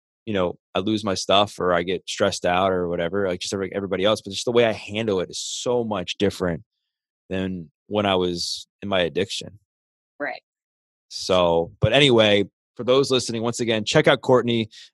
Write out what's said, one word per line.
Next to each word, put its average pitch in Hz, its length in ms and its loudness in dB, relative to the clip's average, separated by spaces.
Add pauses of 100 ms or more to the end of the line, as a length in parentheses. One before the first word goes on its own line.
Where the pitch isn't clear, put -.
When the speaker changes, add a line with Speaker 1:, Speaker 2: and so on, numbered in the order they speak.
(260)
Speaker 1:
you 110 80 -4
know, 90 240 -2 (160)
I 95 60 0
lose 104 240 -2
my 95 100 -2
stuff 101 460 2
or 90 120 2
I 87 100 2
get 87 260 -6
stressed - 360 -2
out 92 280 2
or 90 160 -2
whatever, 87 400 -2
like, 90 120 -4
just - 140 -6
like 98 200 -6
everybody 95 300 -2
else, 107 180 2
but 98 100 -12
just - 120 -8
the 123 80 -2
way 120 120 4
I 110 80 2
handle 104 480 -4
it 85 100 -6
is - 80 -12
so 123 460 -4
much 101 340 -6
different 92 440 -2 (680)
than 92 420 -6 (160)
when 104 200 0
I 95 100 2
was 87 500 -4 (160)
in 101 60 -10
my 98 120 0
addiction. 87 580 -4 (600)
Speaker 2:
Right. 143 240 -10 (640)
Speaker 1:
So, 87 720 0
but 110 120 2
anyway, 113 520 6 (320)
for 120 80 -10
those 127 260 4
listening, 117 320 -2
once 117 180 -2
again, 110 240 0
check - 240 4
out 143 120 4
Courtney, 117 480 2 (260)